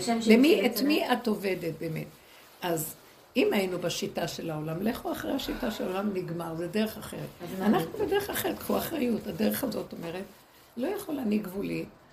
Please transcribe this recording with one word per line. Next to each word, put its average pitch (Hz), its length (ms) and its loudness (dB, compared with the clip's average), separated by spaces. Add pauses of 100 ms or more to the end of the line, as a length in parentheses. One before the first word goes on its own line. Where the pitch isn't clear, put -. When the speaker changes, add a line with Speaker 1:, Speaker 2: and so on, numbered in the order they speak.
Speaker 1:
השם 226 200 2
של 220 100 8
Speaker 2:
למי, 285 280 8
Speaker 1:
עץ 240 200 2
Speaker 2:
את 262 60 2
מי 311 180 4
Speaker 1:
הדת? 240 180 2
Speaker 2:
את - 40 -6
עובדת 180 540 -2
באמת? 156 260 -6 (560)
אז 165 320 -2 (420)
אם 320 160 6
היינו 185 260 2
בשיטה 175 500 -2
של 165 220 -6
העולם, 160 320 -4
לכו 254 300 -2
אחרי 302 200 -4
השיטה 277 380 -2
של - 140 -4
העולם, 196 300 -2
נגמר, 165 400 -4
זה 170 140 -4
דרך 214 300 -2
אחרת. 175 220 -10 (240)
Speaker 1:
אז 185 160 -8
מה? 190 60 0
Speaker 2:
אנחנו 254 400 2
בדרך 403 240 0
אחרת, - 280 -2
קחו - 200 -2
אחריות. 247 480 -2
הדרך 214 380 0
הזאת 196 280 -4
אומרת, 170 300 -8 (540)
"לא 240 100 -2
יכול, 330 320 -4
אני 214 200 2
גבולי, 180 460 -4 (280)